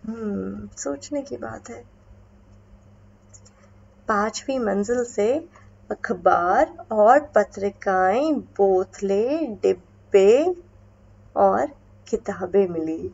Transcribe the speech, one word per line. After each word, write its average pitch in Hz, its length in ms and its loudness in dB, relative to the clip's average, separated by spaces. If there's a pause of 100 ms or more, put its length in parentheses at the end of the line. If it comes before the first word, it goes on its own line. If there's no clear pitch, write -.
हम्म, 208 680 -8
सोचने 285 460 -8
की 247 140 -12
बात 220 340 -14
है। 233 300 -20 (2000)
पांचवी 220 500 -2
मंजिल 220 460 -2
से 240 440 -2 (420)
अखबार 185 1000 0
और 220 280 6
पत्रिकाएं, 202 1200 0
बोतलें, 202 1120 -2
डिब्बे 202 1000 2 (800)
और 196 300 2 (420)
किताबें 196 600 -2
मिली। 165 460 -6